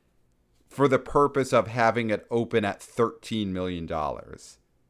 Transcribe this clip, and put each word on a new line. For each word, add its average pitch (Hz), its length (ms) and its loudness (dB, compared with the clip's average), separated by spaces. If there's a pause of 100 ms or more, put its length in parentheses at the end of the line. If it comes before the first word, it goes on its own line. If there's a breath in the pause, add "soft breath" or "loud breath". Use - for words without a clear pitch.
(680)
for 139 200 2
the 131 120 2
purpose 139 540 0
of 113 140 4
having 113 420 2
it 104 200 -2
open 117 360 0
at 101 160 -4
thirteen 110 720 -4
million 90 320 -6
dollars. 76 720 -8 (320)